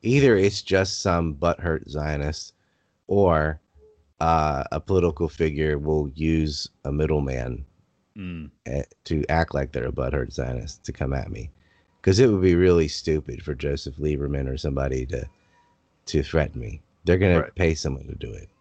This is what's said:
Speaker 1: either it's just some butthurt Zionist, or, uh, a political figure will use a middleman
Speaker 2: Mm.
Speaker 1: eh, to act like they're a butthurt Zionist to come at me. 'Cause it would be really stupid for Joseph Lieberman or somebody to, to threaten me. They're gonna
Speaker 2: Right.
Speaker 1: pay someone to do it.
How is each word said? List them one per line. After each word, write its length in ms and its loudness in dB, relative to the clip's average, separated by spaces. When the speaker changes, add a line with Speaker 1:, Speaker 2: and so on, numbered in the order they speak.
Speaker 1:
either 340 6
it's 240 2
just 400 0
some 340 2
butthurt 540 -2
Zionist, 640 -6
or, 520 4
uh, 520 2
a 80 -4
political 500 0
figure 500 -2
will 360 -2
use 540 -2
a 80 -4
middleman 760 -2
Speaker 2:
Mm. 320 -12
Speaker 1:
eh, 180 -6
to 240 -2
act 240 0
like 180 -4
they're 160 -4
a 60 -4
butthurt 400 -4
Zionist 500 -8
to 80 -10
come 220 -4
at 180 -6
me. 180 -10
'Cause 180 4
it 100 8
would 120 2
be 140 6
really 340 6
stupid 540 -4
for 120 -6
Joseph 400 -6
Lieberman 560 -2
or 60 -6
somebody 500 -4
to, 180 -6
to 160 0
threaten 360 -2
me. 220 -10
They're 120 6
gonna 240 6
Speaker 2:
Right. 140 -8
Speaker 1:
pay 200 2
someone 320 -6
to 80 -10
do 180 -12
it. 160 -16